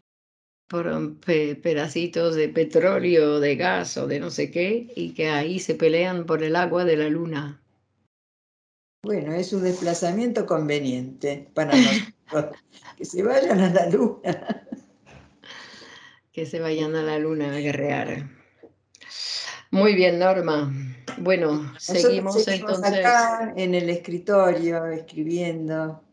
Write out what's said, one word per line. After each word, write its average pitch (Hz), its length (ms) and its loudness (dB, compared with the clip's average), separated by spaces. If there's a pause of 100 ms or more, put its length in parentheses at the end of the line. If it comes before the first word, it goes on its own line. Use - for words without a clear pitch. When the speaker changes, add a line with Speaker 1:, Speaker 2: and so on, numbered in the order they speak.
(680)
Speaker 1:
por 156 520 -4
pe-, 151 360 2
pedacitos 165 800 -2
de 151 120 2
petróleo, 160 920 2
de 143 160 2
gas 180 400 -2
o 135 100 -4
de 139 140 -4
no 170 100 -8
sé 147 200 -4
qué, 202 460 -4
y 170 180 -6
que 160 140 -2
ahí 156 320 -2
se 165 140 -4
pelean 170 500 2
por 160 180 0
el 156 140 0
agua 175 280 2
de 165 120 4
la 151 120 0
luna. 151 540 -6 (1400)
Speaker 2:
Bueno, 175 300 -2
es 180 180 -4
un 190 120 -2
desplazamiento 180 840 0
conveniente 143 1080 -2
para 151 180 0
Speaker 1:
<laughs> 220 420 4 (180)
Speaker 2:
nosotros. - 280 -4 (360)
Que - 80 -12
se 180 200 -4
vayan 247 360 2
a 185 120 4
la 175 160 4
luna. 202 800 -2 (1600)
Speaker 1:
Que 160 140 -6
se 165 140 -8
vayan 156 360 -2
a 160 60 0
la 156 160 -2
luna 151 360 -2
a 147 60 -4
guerrear. 139 680 -4 (1400)
Muy 202 240 6
bien, 180 240 4
Norma. 165 540 2 (460)
Bueno, 170 440 2 (100)
Speaker 2:
Nosotros 180 300 -2
Speaker 1:
seguimos 190 420 2
Speaker 2:
seguimos 196 320 -2
Speaker 1:
entonces. 196 280 2
Speaker 2:
acá 226 520 4
en 180 180 0
el 170 160 0
escritorio, 175 960 2
escribiendo, 160 1160 -4 (100)